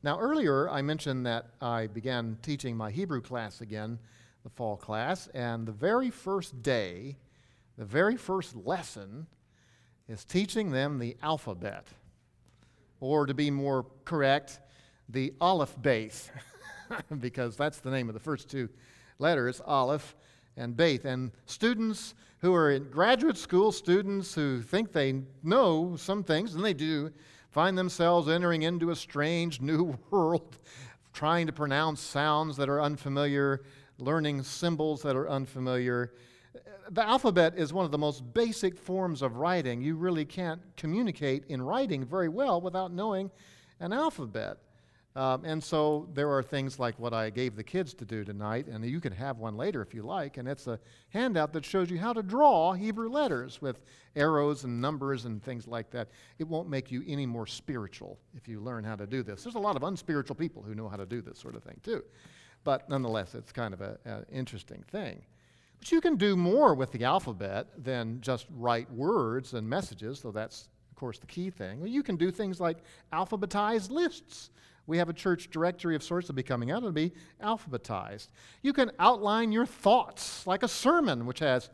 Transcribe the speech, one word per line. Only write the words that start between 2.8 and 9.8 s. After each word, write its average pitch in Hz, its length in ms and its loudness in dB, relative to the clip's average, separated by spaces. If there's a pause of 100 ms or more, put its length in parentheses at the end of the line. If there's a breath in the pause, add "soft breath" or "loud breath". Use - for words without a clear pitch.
Hebrew 151 300 -4
class 113 400 -8
again, 107 400 -8 (420 soft breath)
the 117 80 -18
fall 107 280 -4
class, 123 560 -4
and 117 340 -4
the 110 60 -8
very 220 360 2
first 180 540 -6
day, 117 540 -2 (600 soft breath)
the 120 60 -10
very 165 320 2
first 185 400 -4
lesson 117 720 -6 (800 soft breath)